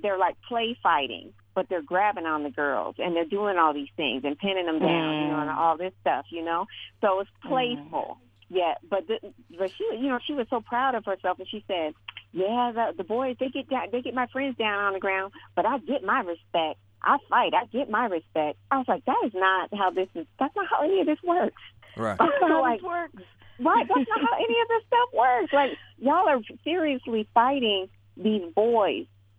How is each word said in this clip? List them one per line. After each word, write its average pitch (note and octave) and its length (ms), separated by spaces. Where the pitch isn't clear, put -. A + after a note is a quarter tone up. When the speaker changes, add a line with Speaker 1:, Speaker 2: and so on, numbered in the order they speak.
Speaker 1:
they're, G3+ 160
like, F#3 180
play A#3 360
fighting, C3+ 500
but F#3 140
they're F3+ 120
grabbing F3+ 440
on D#3 180
the D3 80
girls C3 460
and F3 180
they're E3+ 100
doing G3+ 320
all D#3 160
these C#3+ 240
things C3+ 280
and C#3+ 120
pinning F#3+ 300
them D#3+ 120
down, D#3+ 420
you D3+ 100
know, D3+ 80
and D3+ 100
Speaker 2:
Mm. D#3 80
Speaker 1:
all E3 200
this F#3 240
stuff, D3 280
you E3 140
know. E3 220
So F#3+ 200
it's - 80
Speaker 2:
Mm. - 40
Speaker 1:
playful. A#3+ 680
Yeah, E3+ 260
but F#3+ 200
the, A3 100
but F#3+ 140
she, - 120
you C4 140
know, B3 140
she D4 100
was C4 160
so A#3+ 120
proud B3+ 320
of A3 120
herself, F#3 340
and F#3 80
she G#3 180
said, E3 300
"Yeah, A#3 420
the, A3+ 220
the F#3 60
boys, A#3+ 360
they C4 100
get C4+ 180
down, B3+ 240
they B3 100
get A#3+ 120
my B3 140
friends C4 300
down G#3+ 260
on G3 100
the F#3+ 60
ground, F#3+ 340
but F3+ 100
I B3 140
get A#3 240
my G#3+ 160
respect. E3+ 580
I C4 160
fight, G3+ 260
I A#3+ 100
get B3 240
my A3 160
respect." D#3+ 540
I C4+ 80
was B3+ 100
like, F3+ 180
"That C#4+ 200
is A#3 80
not F#3+ 400
how G3+ 160
this F#3 240
is, E4 140
that's C#4 180
not G4 120
how D4 160
any F#4+ 160
of D#4 80
this D4+ 160
works." F4 400
Speaker 3:
Right. G#2+ 220
Speaker 2:
That's E4 120
not E4+ 100
how D#4+ 100
Speaker 1:
Like, B3+ 200
Speaker 2:
this F4+ 60
works. E4+ 360
Speaker 1:
right, D#4 280
that's C#4 220
not A4 120
how A4+ 140
any A#4 260
of A4+ 60
this A4+ 180
stuff B4 280
works. D#4 400
Like, C#4 180
y'all D#4+ 320
are C4 120
seriously C4+ 680
fighting A#3 560
these F#3 360
boys G#3 520